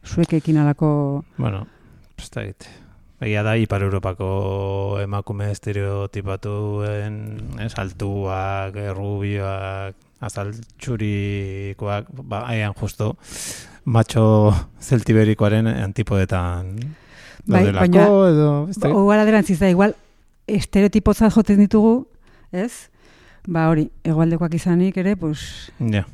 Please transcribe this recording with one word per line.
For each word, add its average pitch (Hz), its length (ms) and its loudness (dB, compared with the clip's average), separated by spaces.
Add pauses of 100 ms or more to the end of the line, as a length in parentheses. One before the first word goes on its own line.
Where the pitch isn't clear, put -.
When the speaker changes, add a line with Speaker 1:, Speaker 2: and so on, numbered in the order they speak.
Speaker 1:
Suekekin 160 540 -2
halako 147 680 0 (120)
Speaker 2:
Bueno, 104 300 -6 (500)
ez - 140 -18
dakit. 104 340 -12 (560)
Egia 107 220 -2
da, 110 140 0
Ipar 104 260 0
Europako 98 1160 -4
emakume 101 500 -6
estereotipatuen, 104 1700 -6 (440)
ez, 110 180 -8
altuak, 98 1000 -6
eh, 101 160 -8
rubioak, 98 1000 -6 (260)
azal 101 320 -8 (260)
txurikoak, 101 1300 -6 (160)
ba, 110 260 -8
aian 107 260 -2
justo, - 420 -6 (680)
macho 110 680 4 (280)
zeltiberikoaren 110 880 2
antipodetan 95 1080 -2 (720)
Speaker 1:
Bai, 185 160 4
Speaker 2:
daudelako, 196 180 4
Speaker 1:
baina 180 260 6 (240)
Speaker 2:
edo, 151 380 4
ez 196 80 -8
dakit. 160 200 0
Speaker 1:
hau 202 140 4
alderantziz 214 500 4
da, 196 100 4
igual, 196 240 4 (540)
estereotipotzat 208 840 2
joten 208 260 4
ditugu, 220 480 4 (460)
ez? 190 360 -6 (580)
Ba, 165 240 0
hori, 156 180 2 (140)
hegoaldekoak 165 520 0
izanik 180 420 0
ere, 190 200 0
pues, - 640 -8
Speaker 2:
Ja. 104 340 0